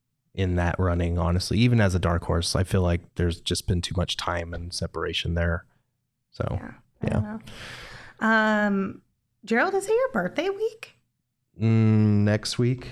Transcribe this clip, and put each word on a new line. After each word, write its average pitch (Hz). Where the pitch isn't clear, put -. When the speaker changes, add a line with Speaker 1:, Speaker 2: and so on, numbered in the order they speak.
Speaker 1:
in 90
that 87
running, 87
honestly. 87
Even 120
as 95
a -
dark 87
horse, 87
I -
feel 95
like 87
there's 87
just -
been 90
too -
much 87
time 85
and 87
separation 82
there. 85
So, -
Speaker 2:
Yeah, -
I -
Speaker 1:
yeah. -
Speaker 2:
don't 214
know. 214
Um, 214
Gerald, 269
is 381
it 415
your 523
birthday 202
week? 440
Speaker 1:
Mm, 110
next 107
week. 123